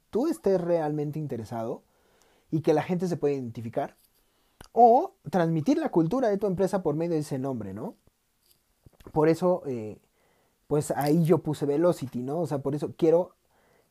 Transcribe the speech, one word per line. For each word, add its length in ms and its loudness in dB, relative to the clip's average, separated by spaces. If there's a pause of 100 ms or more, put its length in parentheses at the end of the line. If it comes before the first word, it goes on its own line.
tú 180 0
estés 340 0
realmente 580 -2
interesado 640 -8 (680)
y 100 0
que 120 4
la 100 2
gente 240 -2
se 100 -4
pueda 160 0
identificar. 640 -8 (760)
O 420 6 (160)
transmitir 480 2
la 120 -2
cultura 400 2
de 80 0
tu 100 -2
empresa 360 0
por 120 0
medio 180 -2
de 60 0
ese 180 -6
nombre, 360 -6
¿no? 220 -10 (1160)
Por 160 4
eso, 380 2
eh, 340 -8 (680)
pues 240 -2
ahí 340 2
yo 140 4
puse 260 -4
Velocity, 560 0
¿no? 180 -6
O 80 -2
sea, 120 -4
por 160 -4
eso 200 -6
quiero 400 2 (560)